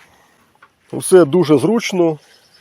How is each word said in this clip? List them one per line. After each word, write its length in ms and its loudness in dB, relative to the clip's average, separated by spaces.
Все 320 2
дуже 340 0
зручно, 600 -2